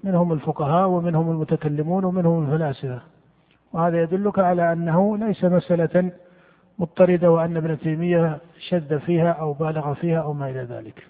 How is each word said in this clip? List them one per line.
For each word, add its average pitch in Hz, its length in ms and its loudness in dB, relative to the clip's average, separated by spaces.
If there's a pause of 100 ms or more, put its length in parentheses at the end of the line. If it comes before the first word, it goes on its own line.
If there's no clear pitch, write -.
منهم 175 300 2
الفقهاء 160 560 0
ومنهم 170 420 0
المتكلمون 156 720 -2
ومنهم 170 400 2
الفلاسفة، 139 580 -4 (720)
وهذا 170 280 0
يدلك 196 380 0
على 175 340 2
أنه 170 440 2
ليس 214 260 -2
مسألة 180 680 2 (680)
مضطردة 175 520 4
وأن 165 260 2
ابن 160 220 -4
تيمية 165 580 0 (320)
شذ 156 300 -2
فيها 170 320 2
أو 156 220 -4
بالغ 151 400 -4
فيها 165 260 -2
أو 151 140 -6
ما 143 160 -6
إلى 131 140 -8
ذلك. - 460 -16